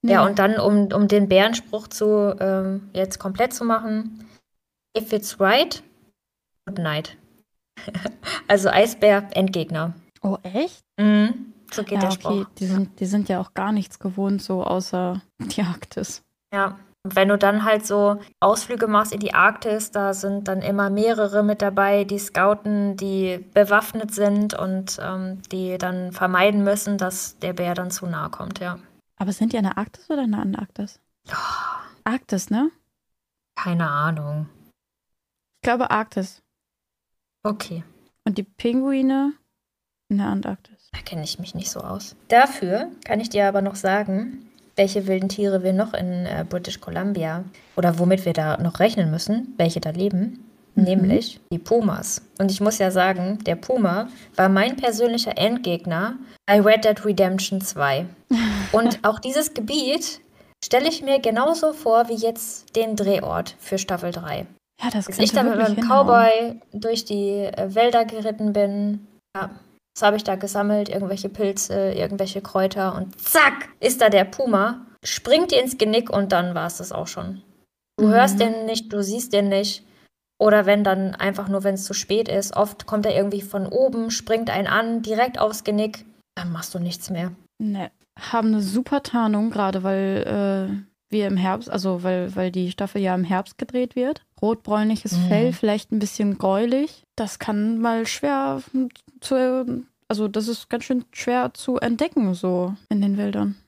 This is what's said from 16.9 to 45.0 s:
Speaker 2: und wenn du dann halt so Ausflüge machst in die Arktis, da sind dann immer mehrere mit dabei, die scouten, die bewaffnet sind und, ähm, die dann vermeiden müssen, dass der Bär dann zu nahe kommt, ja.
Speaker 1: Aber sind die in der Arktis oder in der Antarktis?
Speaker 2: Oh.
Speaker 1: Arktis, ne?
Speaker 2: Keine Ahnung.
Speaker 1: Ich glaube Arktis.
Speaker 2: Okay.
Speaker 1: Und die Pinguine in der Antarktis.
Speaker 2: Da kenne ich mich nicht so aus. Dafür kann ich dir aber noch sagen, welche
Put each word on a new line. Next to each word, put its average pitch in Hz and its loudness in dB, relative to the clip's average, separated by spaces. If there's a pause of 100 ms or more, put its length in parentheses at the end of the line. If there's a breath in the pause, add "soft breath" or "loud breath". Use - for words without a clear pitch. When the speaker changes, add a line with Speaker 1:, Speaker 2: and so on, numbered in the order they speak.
Speaker 2:
und 190 -6
wenn 196 4
du 202 4
dann 202 2
halt 214 2
so 202 2 (220 loud breath)
Ausflüge 220 2
machst 214 2
in 202 -6
die 208 -4
Arktis, 214 2
da 196 0
sind 196 -4
dann 190 -2
immer 202 0
mehrere 208 2
mit 208 2
dabei, 202 4
die 196 -4
scouten, 202 0
die 190 -4
bewaffnet 214 2
sind 208 2
und, 190 -6
ähm, 185 -8 (100)
die 185 -4
dann 180 -4
vermeiden 190 4
müssen, 208 0
dass 185 -6
der 180 -6
Bär 175 -2
dann 180 -6
zu 180 -8
nahe 156 -6
kommt, - -12
ja. 180 -8 (380)
Speaker 1:
Aber 196 -2
sind 220 0
die 247 -2
in 220 0
der 190 -2
Arktis - -10
oder 285 -2
in 220 0
der 214 -2
Antarktis? 202 -8 (300)
Speaker 2:
Oh. - -8 (720 loud breath)
Speaker 1:
Arktis, 220 -4
ne? 262 0 (840)
Speaker 2:
Keine 170 -2
Ahnung. 151 -2 (1120)
Speaker 1:
Ich - -
glaube 240 0
Arktis. 208 -4 (1040)
Speaker 2:
Okay. 202 -6 (420)
Speaker 1:
Und 202 -2
die 208 -4
Pinguine 269 0 (760)
in 202 0
der 202 0
Antarktis. 196 -8
Speaker 2:
Da - -12
kenne 160 -10
ich - -10
mich - -12
nicht - -6
so - -10
aus. - -10 (120)
Dafür 240 2 (160)
kann 214 0
ich 233 -6
dir 202 2
aber 196 2
noch 196 -2
sagen, 202 -2 (300)
welche 196 2